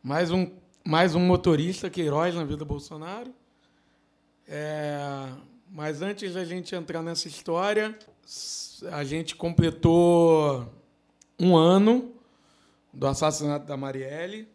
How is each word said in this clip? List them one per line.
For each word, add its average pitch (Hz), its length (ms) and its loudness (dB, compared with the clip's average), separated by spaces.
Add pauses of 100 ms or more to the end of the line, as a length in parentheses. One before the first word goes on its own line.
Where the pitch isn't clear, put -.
Mais 156 300 -2
um, 180 180 0 (340)
mais 165 300 2
um 175 60 2
motorista 180 680 2
Queiroz 165 460 -2
na 170 80 -4
vida 147 140 -6
do 151 80 -10
Bolsonaro. 160 680 -12 (1160)
É, 147 800 -8 (420)
mas 151 320 -8
antes 202 320 -8
da 185 100 -6
gente 175 300 -10
entrar 165 260 -8
nessa 165 280 -6
história, 208 680 -2 (300)
s-, - 600 -14
a 147 160 -8
gente 160 320 -8
completou 165 1300 4 (680)
um 175 180 6
ano 196 540 6 (840)
do 135 140 -4
assassinato 147 580 -2
da 147 120 -10
Marielle. 143 800 -10